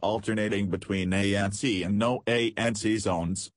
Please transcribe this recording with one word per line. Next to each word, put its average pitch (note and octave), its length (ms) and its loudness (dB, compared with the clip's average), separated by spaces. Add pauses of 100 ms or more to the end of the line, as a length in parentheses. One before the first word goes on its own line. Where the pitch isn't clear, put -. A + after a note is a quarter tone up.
alternating G#2 680 0
between F#2 420 -2
A G2 240 2
N G2 180 0
C G#2 280 0
and F#2+ 160 0
no A#2+ 300 2
A A#2 280 2
N A2+ 200 0
C A2 240 0
zones, F2+ 580 -2